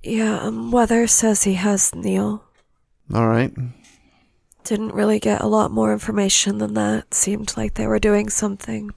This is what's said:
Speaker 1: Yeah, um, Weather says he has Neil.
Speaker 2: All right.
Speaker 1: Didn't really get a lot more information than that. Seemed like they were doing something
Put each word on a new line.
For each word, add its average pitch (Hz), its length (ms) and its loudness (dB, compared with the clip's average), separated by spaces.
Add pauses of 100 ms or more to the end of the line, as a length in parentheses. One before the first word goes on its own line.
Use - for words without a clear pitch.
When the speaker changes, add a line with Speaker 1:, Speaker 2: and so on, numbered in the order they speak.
Speaker 1:
Yeah, 220 380 -2
um, 226 320 -6
Weather 233 340 4
says 220 380 2
he 196 100 2
has 196 400 0
Neil. 208 500 -2 (720)
Speaker 2:
All 113 140 4
right. 117 240 2 (1120)
Speaker 1:
Didn't 220 300 -4
really 214 260 2
get 214 200 0
a - 60 -2
lot 214 240 2
more 220 220 2
information 208 640 0
than 208 160 -4
that. 214 400 -2
Seemed 208 420 -2
like 214 180 -4
they 220 120 -4
were 214 120 2
doing 208 300 2
something 208 680 -6